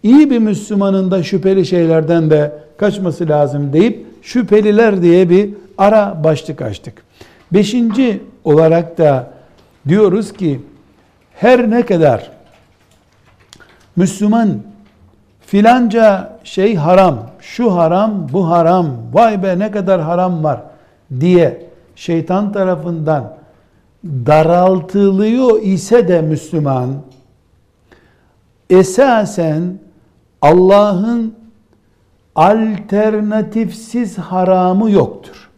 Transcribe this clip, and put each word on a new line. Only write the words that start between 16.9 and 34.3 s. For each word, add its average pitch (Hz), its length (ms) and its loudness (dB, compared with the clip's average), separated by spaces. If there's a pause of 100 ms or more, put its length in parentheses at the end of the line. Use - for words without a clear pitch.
şu 233 360 -4
haram, 175 580 -2
bu 175 160 -2
haram, 170 380 2 (260)
vay 214 300 2
be 185 160 -2
ne 208 120 -4
kadar 190 300 -2
haram 175 420 -2
var 143 180 -4 (580)
diye 170 480 2 (280)
şeytan 180 560 -4
tarafından 165 840 -4 (680)
daraltılıyor 190 1600 0
ise 196 460 0
de 175 140 2
Müslüman, 143 680 -4 (1800)
esasen 185 1080 0 (640)
Allah'ın 202 960 2 (1000)
alternatifsiz 214 1800 -2
haramı 185 720 0